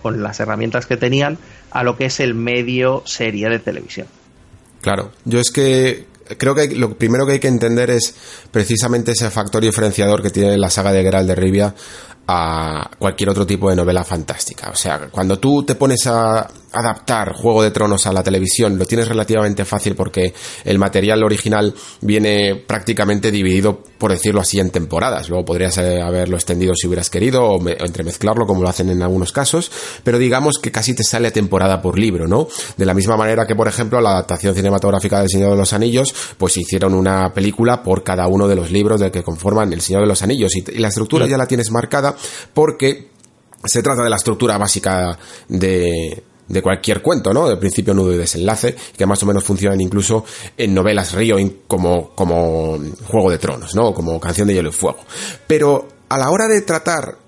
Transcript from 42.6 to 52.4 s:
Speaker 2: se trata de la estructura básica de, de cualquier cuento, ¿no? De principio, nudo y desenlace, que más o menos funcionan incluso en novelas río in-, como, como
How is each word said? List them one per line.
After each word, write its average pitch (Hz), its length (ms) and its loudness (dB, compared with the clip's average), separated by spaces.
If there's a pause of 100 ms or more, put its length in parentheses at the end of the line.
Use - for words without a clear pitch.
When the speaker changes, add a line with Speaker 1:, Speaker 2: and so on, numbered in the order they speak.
Speaker 2:
se 117 160 0
trata 123 220 0
de 117 60 2
la 110 80 0
estructura 110 400 0
básica 92 600 -2 (300)
de, 87 760 0 (240)
de 92 140 -2
cualquier 92 400 0
cuento, 135 320 0
¿no? 151 140 2
De 104 100 0
principio, 98 380 0
nudo 92 180 4
y 87 40 0
desenlace, 95 580 -2 (200)
que - 120 0
más 101 160 0
o - 20 -2
menos 101 180 2
funcionan 98 380 0
incluso 101 420 0 (340)
en 104 160 0
novelas 95 400 0
río 104 260 2
in-, 98 280 -2
como, 87 460 0
como 82 640 0 (300)